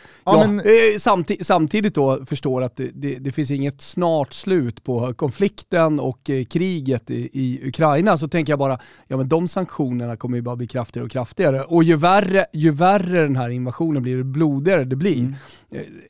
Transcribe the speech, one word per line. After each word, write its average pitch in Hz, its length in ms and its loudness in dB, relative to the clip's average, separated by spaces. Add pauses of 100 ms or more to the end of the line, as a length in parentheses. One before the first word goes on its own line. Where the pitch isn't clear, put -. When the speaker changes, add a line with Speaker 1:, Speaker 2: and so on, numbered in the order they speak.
(280)
Speaker 1:
Ja, 208 140 6
Speaker 2:
ja, 214 60 4
Speaker 1:
men 208 120 0
Speaker 2:
eh, 220 380 4
samti-, 196 460 0
samtidigt 185 520 0
då 135 300 2
förstår 131 380 -4
att 123 120 -6
det, 131 180 -8
det, 135 260 -8
det 135 120 -6
finns 143 200 -4
inget 139 300 -4
snart 165 520 -2
slut 156 500 -2
på 123 300 -2
konflikten 156 840 0
och, 131 300 -6
eh, 135 160 -2
kriget 151 640 -2
i, 120 220 -6
i 131 340 -4
Ukraina, 160 500 2
så 151 100 -6
tänker 156 240 -2
jag 147 80 0
bara, 135 200 -2 (280)
ja, 135 100 -4
men 131 120 -2
de 165 180 0
sanktionerna 123 720 -4
kommer 123 200 -6
ju 120 40 -4
bara 120 140 -8
bli 120 120 -8
kraftigare 123 380 -8
och 117 60 -10
kraftigare. 135 520 -2
Och 170 200 4
ju 165 120 6
värre, 185 580 4
ju 156 180 2
värre 180 500 2
den 143 140 2
här 123 140 -2
invasionen 127 540 -2
blir, 127 120 -2
ju 127 80 -2
blodigare 143 640 0
det 127 100 -4
blir, 151 240 0
Speaker 1:
Mm. 131 160 -2 (360)
Speaker 2:
eh, 120 100 -10 (280)